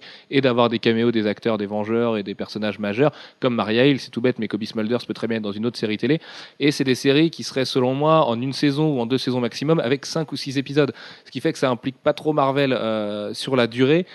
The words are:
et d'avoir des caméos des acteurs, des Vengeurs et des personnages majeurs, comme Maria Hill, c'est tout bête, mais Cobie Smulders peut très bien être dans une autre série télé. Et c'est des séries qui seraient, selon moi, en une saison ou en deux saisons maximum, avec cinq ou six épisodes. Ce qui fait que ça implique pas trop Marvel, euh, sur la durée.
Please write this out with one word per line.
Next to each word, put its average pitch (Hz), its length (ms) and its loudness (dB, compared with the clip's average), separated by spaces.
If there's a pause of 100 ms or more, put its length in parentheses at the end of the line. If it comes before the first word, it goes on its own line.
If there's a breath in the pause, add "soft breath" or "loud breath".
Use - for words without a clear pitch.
(300 loud breath)
et 143 100 2
d'avoir 120 300 4
des 113 100 -2
caméos 117 320 2
des 107 160 0
acteurs, 107 300 0
des 104 80 -4
Vengeurs 110 500 -2
et 104 80 -2
des 101 100 -8
personnages 104 460 -6
majeurs, 107 320 2 (300 loud breath)
comme 127 120 0
Maria 113 320 2
Hill, 143 140 4
c'est - 100 -14
tout 120 120 -6
bête, 123 180 0
mais 107 80 -4
Cobie 104 200 -4
Smulders 113 380 -4
peut 110 80 -6
très 113 140 -6
bien 113 100 -2
être 107 60 -6
dans 101 80 -6
une 107 140 -4
autre 123 120 -4
série 107 200 -2
télé. 147 240 0 (400 loud breath)
Et 147 100 2
c'est 139 140 -2
des 131 100 2
séries 147 360 2
qui 117 120 -10
seraient, 131 220 -4
selon 127 280 0
moi, 151 320 4
en 117 160 -2
une 131 120 -4
saison 147 420 0
ou 123 60 0
en 113 40 -2
deux 127 120 0
saisons 123 240 -2
maximum, 143 400 0
avec 139 240 0
cinq - 260 -6
ou 143 60 -6
six 135 200 -8
épisodes. 139 360 2 (320 loud breath)
Ce - 60 -20
qui 123 100 -8
fait 160 100 0
que - 80 -6
ça 135 100 2
implique 127 280 -4
pas 147 160 0
trop - 180 -4
Marvel, 139 400 2
euh, 107 640 -2
sur 131 240 -4
la 120 100 6
durée. 131 480 4